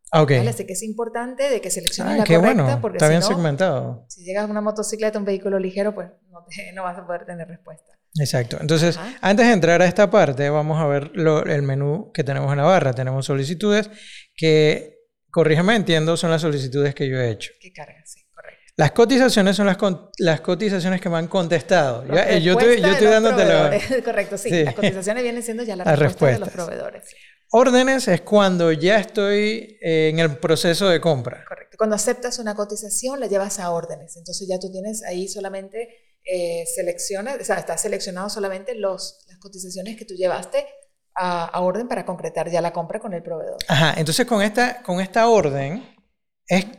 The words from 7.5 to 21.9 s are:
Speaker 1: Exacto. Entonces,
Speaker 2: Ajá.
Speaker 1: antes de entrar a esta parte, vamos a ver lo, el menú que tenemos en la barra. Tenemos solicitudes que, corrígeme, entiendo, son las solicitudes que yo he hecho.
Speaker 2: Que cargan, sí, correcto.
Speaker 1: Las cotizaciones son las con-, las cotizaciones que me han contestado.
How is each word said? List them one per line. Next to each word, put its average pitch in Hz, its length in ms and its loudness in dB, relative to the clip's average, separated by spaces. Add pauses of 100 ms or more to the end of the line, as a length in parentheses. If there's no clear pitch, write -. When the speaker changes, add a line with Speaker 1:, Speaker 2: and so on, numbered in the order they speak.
Speaker 1:
Exacto. 131 400 -2
Entonces, 156 380 0
Speaker 2:
Ajá. 208 240 -14
Speaker 1:
antes 208 260 4
de 240 60 6
entrar 170 300 4
a - 20 6
esta 185 260 4
parte, 143 380 4
vamos 151 320 0
a 156 60 2
ver 143 280 0
lo, 156 300 2
el 147 160 0
menú 143 540 -2
que 156 100 -2
tenemos 139 260 -2
en 143 60 0
la 143 80 0
barra. 160 300 4
Tenemos 131 320 -4
solicitudes 185 640 0 (440)
que, 156 640 2 (340)
corrígeme, 170 460 4
entiendo, 165 400 2
son 165 140 -2
las 160 100 2
solicitudes 143 540 -2
que 143 120 -4
yo 131 120 -4
he 120 120 0
hecho. - 300 -8
Speaker 2:
Que 185 100 -20
cargan, - 360 -20
sí, - 160 -20 (120)
correcto. - 280 -20 (140)
Speaker 1:
Las 147 160 2
cotizaciones 226 640 4
son 202 100 2
las 190 100 2
con-, 190 400 -2
las 165 240 0
cotizaciones 185 600 -2
que 180 80 -4
me 170 80 0
han 165 100 -4
contestado. 165 760 0